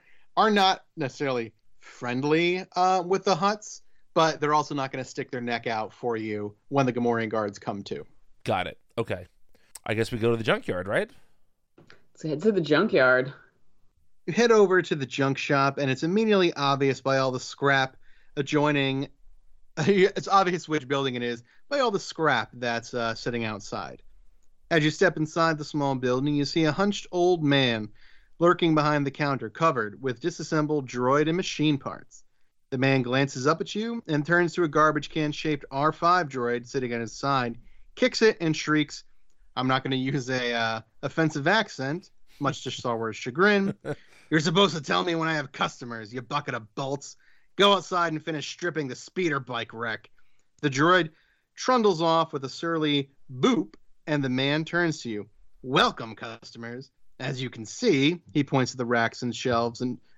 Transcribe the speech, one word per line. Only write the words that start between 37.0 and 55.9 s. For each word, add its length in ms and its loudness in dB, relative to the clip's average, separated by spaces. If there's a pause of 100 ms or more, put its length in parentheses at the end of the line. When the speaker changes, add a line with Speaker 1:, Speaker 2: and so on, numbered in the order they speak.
Speaker 1:
his 120 -8
side, 460 -2 (360)
kicks 280 0
it, 180 4
and 160 0
shrieks, 480 -2 (500)
"I'm 140 -2
not 160 2
gonna 120 -2
use 340 -2
a, 240 -2
uh, 260 -2 (220)
offensive 440 -2
accent." 640 -2 (300)
much 240 -4
to 80 -8
Star 240 -4
Wars' 200 -6
chagrin. 580 2 (100)
Speaker 2:
<laughs> 460 -12
Speaker 1:
"You're 100 4
supposed 340 4
to 80 -6
tell 220 0
me 100 0
when 140 -2
I 60 0
have 180 -4
customers, 600 -8
you 80 -8
bucket 340 -6
of 200 -12
bolts. 420 -6 (380)
Go 200 6
outside 380 0
and 120 -6
finish 260 -6
stripping 380 -6
the 80 -10
speeder 420 -4
bike 340 -6
wreck." 380 -8 (520)
The 80 0
droid 400 4 (440)
trundles 480 2
off 300 2
with 120 -6
a 40 -8
surly 600 -2 (220)
boop, 420 0 (340)
and 160 0
the 60 -2
man 340 0
turns 380 -2
to 80 -8
you. 180 -8 (340)
"Welcome, 540 0